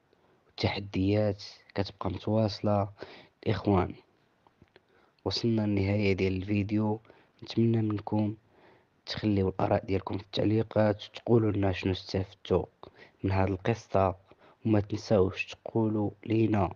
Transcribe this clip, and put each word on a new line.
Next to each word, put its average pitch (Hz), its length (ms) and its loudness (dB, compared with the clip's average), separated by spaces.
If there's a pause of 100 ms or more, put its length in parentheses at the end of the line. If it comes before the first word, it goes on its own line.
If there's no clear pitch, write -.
(460)
والتحديات 101 1000 -2 (300)
كتبقى - 360 -4
متواصلة. 104 760 0 (580)
إخوان، 101 480 2 (1300)
وصلنا 113 380 0
للنهاية 101 500 2
ديال 95 240 0
الفيديو، 104 640 0 (420)
نتمنى 113 400 2
منكم 107 520 -2 (720)
تخليو 98 420 0
الآراء 101 360 0
ديالكم 98 340 -4
في 101 60 -16
التعليقات، 107 800 0
وتقولوا 110 480 2
لنا 98 200 2
شنو 95 200 0
استفدتوا - 720 -2 (580)
من 98 80 0
هاد 95 180 2
القصة، 95 680 0 (500)
وما 110 140 4
تنساوش 101 680 0
تقولوا 107 640 -2 (160)
لينا 107 500 2